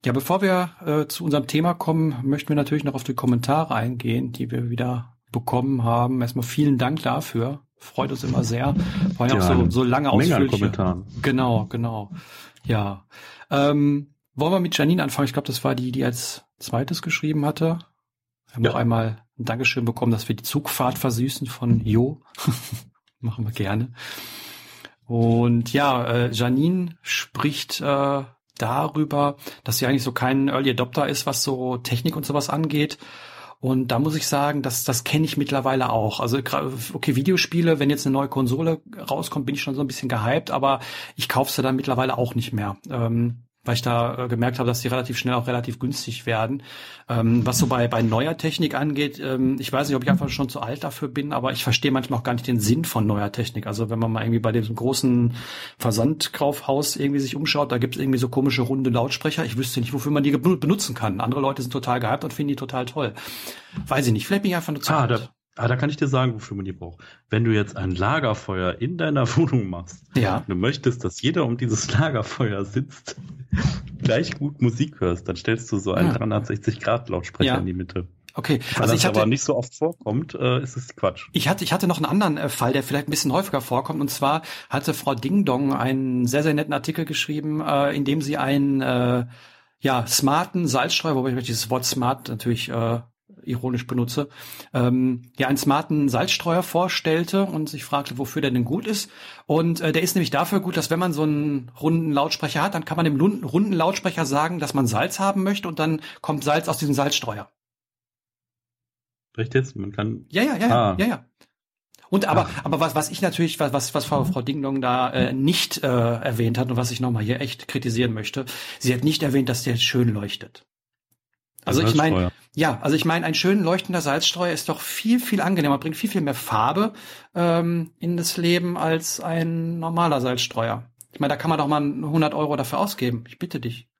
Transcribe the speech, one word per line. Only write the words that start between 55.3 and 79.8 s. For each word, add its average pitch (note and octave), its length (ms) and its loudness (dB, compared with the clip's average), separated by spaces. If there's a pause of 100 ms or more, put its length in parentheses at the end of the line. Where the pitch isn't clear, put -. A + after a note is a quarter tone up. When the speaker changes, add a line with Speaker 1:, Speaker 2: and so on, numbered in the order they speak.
Speaker 1:
Versandkaufhaus C#3+ 1160 0
irgendwie C#3+ 240 0
sich C3+ 160 -2
umschaut, D3 360 0
da B2+ 60 2
gibt's B2 200 0
irgendwie C3+ 220 2
so B2 100 2
komische C3 320 2
runde C3 280 0
Lautsprecher. B2 560 0
Ich A#2 120 -4
wüsste C3 220 -2
nicht, A#2+ 140 -2
wofür D3 180 -2
man C#3+ 120 2
die C#3+ 80 4
ge-, E3 260 4
benutzen D3+ 380 0
kann. G2+ 260 -2
Andere B2+ 200 0
Leute C3+ 200 -2
sind B2 100 -6
total B2 280 0
gehypt A#2+ 240 0
und D3 100 -8
finden D3 160 -2
die C#3 60 0
total B2+ 300 -6
toll. A#2+ 280 -4 (760)
Weiß C3+ 200 2
ich A#2+ 60 4
nicht, G#2+ 140 -2
vielleicht G3+ 160 2
bin F#3+ 80 2
ich F3 40 0
einfach E3 180 -4
nur C#3 80 -6
zu - 120 0
Speaker 2:
Ah, D3+ 80 4
Speaker 1:
alt. A#2+ 100 2
Speaker 2:
da, A#2 180 -2 (340)
ah, A#2 40 2
da B2+ 80 2
kann C#3+ 140 0
ich C#3+ 80 -4
dir D3 100 2
sagen, C3 280 2
wofür G#2+ 200 -10
man G2 100 -6
die F#2+ 60 -6
braucht. F2 280 -14 (300)
Wenn A2+ 140 2
du A2+ 80 4
jetzt G#2 260 2
ein F#2+ 140 -2
Lagerfeuer G2 880 0
in E3 180 -4
deiner D3 280 2
<laughs> - 120 0
Wohnung B2+ 320 2
machst, F2 340 -12 (120)
Speaker 1:
Ja. G2+ 320 2
Speaker 2:
du F#2+ 80 -2
möchtest, B2 480 0
dass F#2 180 -6
jeder D#3 240 0
um A#2 120 -2
dieses A2 340 -2
Lagerfeuer A2 720 0
sitzt, - 520 -8 (340)
<laughs> - 500 -2
gleich A#2+ 360 0
gut D3 240 -4
Musik B2 380 0
hörst, F2 280 -2
dann F#2 80 -4
stellst A2+ 360 -2
du G#2+ 80 0
so F#2 140 -2
einen E3+ 160 4
Speaker 1:
Ja. A2+ 40 2
Speaker 2:
dreihundertsechzig A2 640 -2
Grad A#2 300 -2
Lautsprecher G2+ 440 0
Speaker 1:
Ja. - 40 0
Speaker 2:
in F#2 80 -2
die F2+ 80 -2
Mitte. F2+ 340 -6 (260)
Speaker 1:
Okay, C3+ 260 0 (160)
Speaker 2:
Weil - 80 0
Speaker 1:
also A2 100 4
Speaker 2:
das - 80 2
Speaker 1:
ich - 60 2
hatte G#2 120 2
Speaker 2:
aber G#2+ 80 6
nicht B2+ 140 2
so D3 140 0
oft - 180 -4
vorkommt, C#3 640 -4